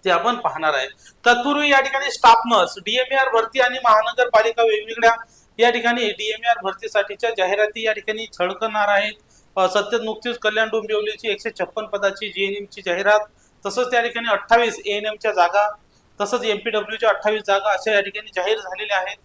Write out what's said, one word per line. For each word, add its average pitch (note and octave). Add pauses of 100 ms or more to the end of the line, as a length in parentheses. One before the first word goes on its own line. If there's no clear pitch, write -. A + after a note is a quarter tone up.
ते F#3
आपण F#3
पाहणार D#3+
आहे. C3 (380)
तत्पूर्वी C#4+
या C4+
ठिकाणी C4+
स्टाफ A#3
नर्स, G#3+
डीएमईआर B3+
भरती A3+
आणि B3+
महानगरपालिका A3+
वेगवेगळ्या A3+ (440)
या A#3
ठिकाणी A#3
डीएमईआर A3
भरतीसाठीच्या G3+
जाहिराती G#3+
या A3
ठिकाणी A3
झळकणार G3+
आहेत. G#3 (440)
अ, F#3
सत्य G#3
नुकतीच A3
कल्याण A3
डोंबिवलीची G#3+
एकशे G3+ (100)
छप्पन G#3+
पदाची G3+
जीएनएम G3
ची G3+
जाहिरात, G3 (460)
तसंच B3
त्या A#3+
ठिकाणी A#3
अठ्ठावीस A3+
एएनएम G#3
च्या A3
जागा, F#3+ (460)
तसंच G#3
एमपीडब्ल्यू G#3+
च्या A3+
अठ्ठावीस G#3+
जागा G3+
अशा G3
या G3+
ठिकाणी G#3
जाहीर F#3+
झालेल्या G3+
आहेत. G3